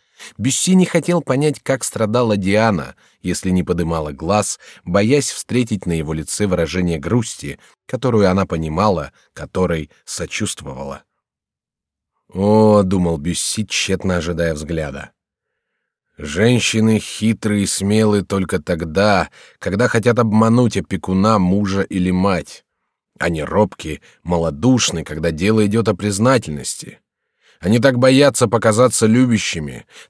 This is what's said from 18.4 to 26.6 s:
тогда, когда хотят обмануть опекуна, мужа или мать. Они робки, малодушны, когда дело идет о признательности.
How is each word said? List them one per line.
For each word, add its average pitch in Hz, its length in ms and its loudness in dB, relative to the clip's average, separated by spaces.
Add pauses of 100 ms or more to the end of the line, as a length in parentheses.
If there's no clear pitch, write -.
тогда, 87 720 0 (300)
когда 98 260 -2
хотят 117 320 2
обмануть 113 580 4
опекуна, 95 640 0
мужа 98 440 0
или 92 280 -2
мать. 92 540 -2 (560)
Они 80 240 -4
робки, 82 580 -2 (220)
малодушны, 82 800 0
когда 80 260 -4
дело 104 340 2
идет 107 240 0
о 101 60 2
признательности. 101 1040 -2 (640)